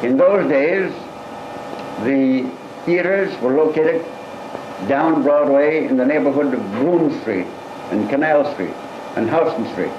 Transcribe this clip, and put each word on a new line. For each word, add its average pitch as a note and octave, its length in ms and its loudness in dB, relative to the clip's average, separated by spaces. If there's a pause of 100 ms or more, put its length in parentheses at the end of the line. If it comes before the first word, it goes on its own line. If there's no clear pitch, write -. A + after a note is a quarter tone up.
In B2+ 140 2
those F3+ 320 4
days, D#3+ 420 2 (1120)
the C3 460 2 (360)
theaters F3+ 540 0
were B2+ 140 0
located D#3 500 4 (840)
down D#3+ 340 2
Broadway D3 640 4
in C3+ 100 0
the B2+ 100 2
neighborhood C#3 480 2
of G#2+ 180 -4
Broome C#3+ 500 2
Street F#2+ 240 -2 (460)
and G#2+ 180 0
Canal D3 440 2
Street F2 200 -6 (420)
and A2 140 0
Houston D#3 440 0
Street. E2+ 260 -4